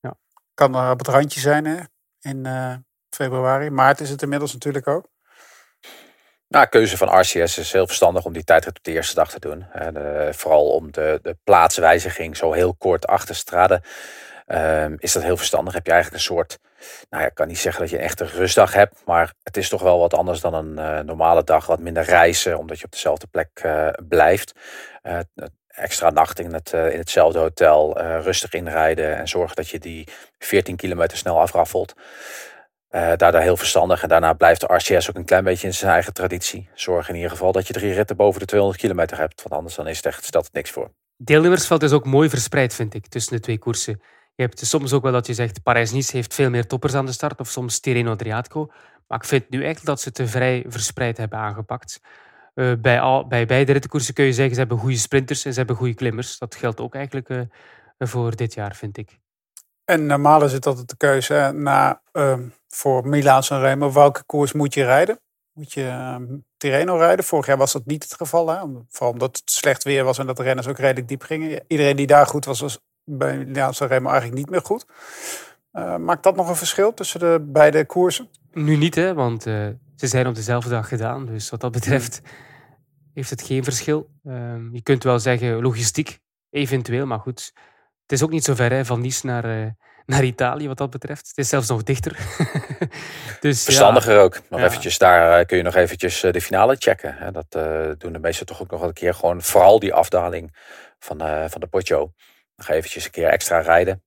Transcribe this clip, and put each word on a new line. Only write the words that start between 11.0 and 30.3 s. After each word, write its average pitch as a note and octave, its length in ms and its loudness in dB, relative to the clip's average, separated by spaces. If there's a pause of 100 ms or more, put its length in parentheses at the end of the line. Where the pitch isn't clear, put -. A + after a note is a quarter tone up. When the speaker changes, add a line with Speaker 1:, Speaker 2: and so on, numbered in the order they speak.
Speaker 3:
de E2 220 -10
plaatswijziging E2+ 920 4
zo D#2+ 160 0
heel F2 220 2
kort F2 320 -2
achter - 280 -2
Strade, F2+ 480 2 (640)
ehm, D#2 520 -2
is - 140 -4
dat E2 100 -2
heel F2 140 0
verstandig. - 380 -2
Heb E2+ 120 -6
je E2+ 60 2
eigenlijk E2 300 2
een - 120 -4
soort, E2+ 240 -4 (520)
nou D2+ 120 -6
ja, C#2 60 -2
ik - 60 -8
kan D#2 140 -2
niet D#2+ 100 -10
zeggen - 240 -4
dat D#2+ 80 -6
je E2+ 60 -6
een A#1 60 -4
echte - 220 -6
rustdag F#2 480 4
hebt, G2+ 320 4
maar E2+ 380 2
het - 140 -12
is G2 120 -4
toch F#2 140 -4
wel F2+ 160 6
wat E2+ 160 2
anders E2+ 260 0
dan E2 140 -4
een, D#2 240 -8
eh, D#2 260 -6
normale D#2+ 400 2
dag. D#2 220 2
Wat D#2+ 140 0
minder E2 240 -4
reizen, E2+ 540 4
omdat D#2+ 200 -10
je - 60 -18
op - 80 -20
dezelfde - 340 -4
plek, D#2+ 280 -6
eh, D#2 340 -2 (200)
blijft. E2+ 440 2 (500)
Eh, E2+ 160 -8 (480)
extra - 440 -2
nacht D#2 280 0
in E2+ 140 -10
het, D#2+ 200 -8
eh, D#2+ 200 0
in D#2+ 60 -6
hetzelfde E2 400 2
hotel, D#2 640 4
eh, E2 220 -4
rustig F2+ 300 -4
inrijden D#2+ 640 0
en - 120 -10
zorgen F2 280 -4
dat D#2 120 -6
je - 100 -10
die D#2+ 300 -14 (300)